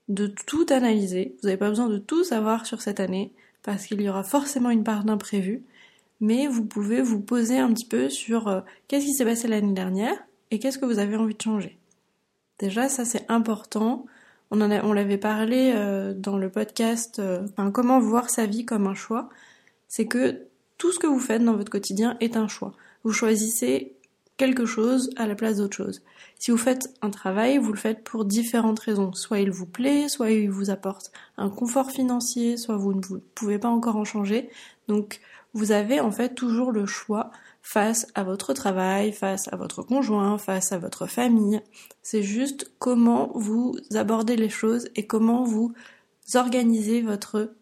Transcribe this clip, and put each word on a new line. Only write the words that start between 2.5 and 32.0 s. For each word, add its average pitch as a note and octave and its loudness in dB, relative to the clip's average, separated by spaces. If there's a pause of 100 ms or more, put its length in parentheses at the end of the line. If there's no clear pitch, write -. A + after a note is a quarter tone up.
sur - -8
cette G3+ -4
année, F#3+ -4 (300)
parce G3+ -6
qu'il G#3 -4
y G3+ 0
aura G3 -2
forcément C4+ 0
une A3+ 4
part G#3 0
d'imprévu, G#3 -2 (560)
mais A#3 2
vous A#3 0
pouvez G#3 0
vous A3+ 2
poser A#3+ 0
un B3+ 4
petit - -2
peu B3 0
sur, A3+ -2
euh, F#3+ 0 (260)
qu'est-ce C#4+ 0
qui C#4+ 0
s'est C4 2
passé A#3 0
l'année G#3 2
dernière F#3+ -2 (360)
et A3 -2
qu'est-ce C4 -4
que C#4+ -2
vous A#3 0
avez G3+ 0
envie G#3+ 0
de - -14
changer. G#3 -2 (840)
Déjà, G#3 0
ça B3+ -2
c'est A#3 -4
important. A3+ 0 (460)
On G#3 2
en G#3 4
a, G#3 2
on G#3+ 2
l'avait G3+ 2
parlé, A3 2
euh, G3 -2
dans G3 -2
le F#3+ 0
podcast, A3+ -2
euh, F#3+ -2
enfin, G3+ 0
comment B3 4
voir A#3 2
sa A3+ 0
vie A3 -2
comme G#3 0
un G3 -2
choix. A#3 -6 (580)
C'est - -2
que A#3+ 0 (340)
tout E4+ 2
ce F4+ -4
que E4+ 2
vous C#4 4
faites A3+ 2
dans A3+ 6
votre G3+ -4
quotidien G#3 0
est A#3 0
un A3 0
choix. - -8 (300)
Vous A3+ 0
choisissez A3+ 0 (420)
quelque B3+ 2
chose B3 2
à A#3 -2
la G#3 -2
place A3 0
d'autre G3+ -2
chose. G3 -8 (340)
Si - -2
vous A#3 4
faites B3+ 0
un G#3+ -2
travail, G#3+ 0
vous A3 2
le G3+ -4
faites A3 -2
pour A3 -4
différentes A3+ 2
raisons. G3 0
Soit G3+ -2
il G3 4
vous F3+ -6
plaît, C#4 2
soit B3 0
il G#3+ 4
vous G3 -2
apporte F#3+ -6 (260)
un G3+ -2
confort B3 0
financier, A#3+ 0